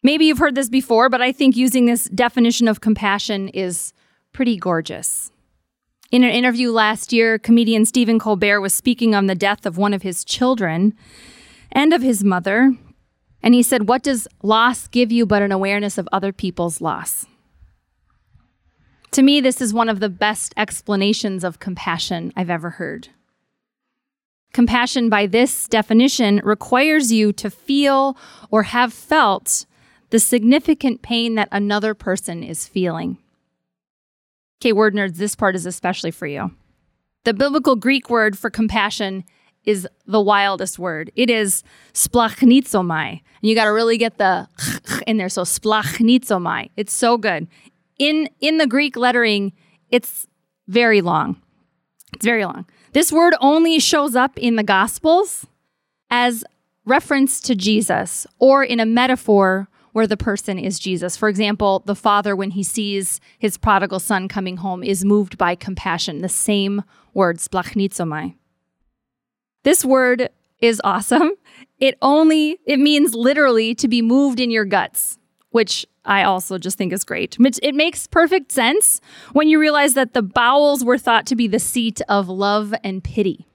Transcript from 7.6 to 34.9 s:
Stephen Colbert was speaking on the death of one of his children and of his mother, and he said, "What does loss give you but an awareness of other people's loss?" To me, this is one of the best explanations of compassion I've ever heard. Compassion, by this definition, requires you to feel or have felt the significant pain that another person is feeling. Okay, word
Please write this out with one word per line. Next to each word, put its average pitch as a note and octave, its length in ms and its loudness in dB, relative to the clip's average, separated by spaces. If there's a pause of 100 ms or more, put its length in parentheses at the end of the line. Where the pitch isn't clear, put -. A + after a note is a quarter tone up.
Stephen A#3 340 2
Colbert G#3 400 0
was F#3+ 140 -4
speaking A#3 420 0
on G3 120 2
the F#3+ 60 0
death G3 320 -2
of F3 120 -6
one G3+ 160 0
of F#3+ 80 -4
his F#3 240 -8
children G#3 680 0 (760)
and D#4 220 2
of D4+ 80 2
his A#3+ 200 0
mother, G3+ 540 2 (640)
and A#3+ 120 4
he A#3+ 100 6
said, G#3+ 240 0
"What B3 160 0
does C4+ 240 -4 (140)
loss A3+ 460 0
give A#3+ 220 2
you A#3 160 2
but G3+ 160 2
an G3 120 0
awareness G3 440 -2
of F3+ 140 -8
other F#3+ 220 -4
people's F3 480 -6
loss?" - 440 -6 (1900)
To C#4 100 2
me, C#4+ 180 6
this B3+ 220 0
is A3 120 -4
one A#3 140 0
of G#3 140 -2
the G#3 80 -2
best G#3 480 -4
explanations G3+ 880 -2
of F3 160 -8
compassion F3 760 -8
I've F3+ 140 -4
ever E3+ 220 -6
heard. - 360 -12 (1400)
Compassion, A#3+ 560 0
by G#3 200 2
this A3+ 420 0
definition, A3 720 2
requires C4 680 0
you G#3+ 220 2
to G#3 180 -8
feel C#4 680 0 (340)
or G#3+ 120 2
have A#3+ 280 0
felt - 760 0 (440)
the A3+ 100 2
significant B3 840 2
pain A#3 320 -2
that G#3 180 -2
another G3+ 440 -2
person F#3+ 480 -6
is - 240 -12
feeling. E3+ 500 -4 (1400)
Okay, A#3 100 2
word G#3 220 2